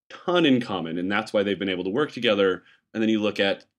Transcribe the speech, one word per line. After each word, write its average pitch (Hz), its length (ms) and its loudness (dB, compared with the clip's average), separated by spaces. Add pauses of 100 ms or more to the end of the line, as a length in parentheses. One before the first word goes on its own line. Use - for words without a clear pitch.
ton 175 360 0
in 131 160 4
common, 85 360 -6
and 90 140 -4
that's 107 220 -2
why 104 100 4
they've 98 160 -2
been 98 100 -2
able 90 140 -4
to 95 60 -4
work 143 240 -2
together. 101 500 2 (300)
And 113 100 -2
then 110 60 2
you 107 120 0
look 104 180 -2
at 98 260 -2 (140)